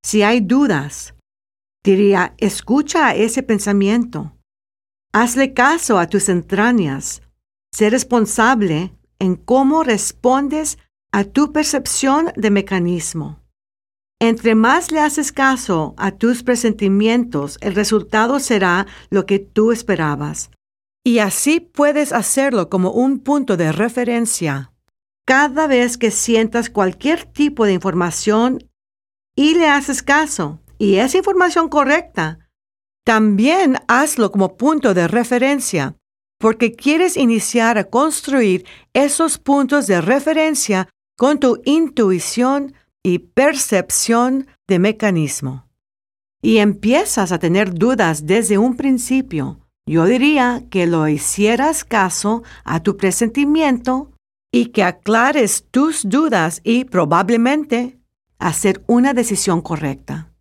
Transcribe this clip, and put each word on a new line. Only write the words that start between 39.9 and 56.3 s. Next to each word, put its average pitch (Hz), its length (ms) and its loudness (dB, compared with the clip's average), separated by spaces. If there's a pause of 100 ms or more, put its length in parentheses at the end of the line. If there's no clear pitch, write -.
referencia 269 880 0 (280)
con 285 220 2
tu 240 240 2
intuición 269 1120 0 (280)
y 180 180 0
percepción 254 1300 0 (200)
de 185 100 2
mecanismo. 170 920 -2 (720)
Y 226 160 4
empiezas 208 720 0
a 170 80 -2
tener 185 340 0
dudas 165 520 0
desde 208 320 2
un 247 180 2
principio. 247 880 -4 (220)
Yo 160 180 2
diría 247 640 2
que 180 160 0
lo 165 220 0
hicieras 214 760 0
caso 214 580 -2 (220)
a 160 160 -2
tu 202 160 -2
presentimiento 254 1120 0 (400)
y 240 160 0
que 220 160 0
aclares 226 880 0
tus 302 360 0
dudas 196 560 0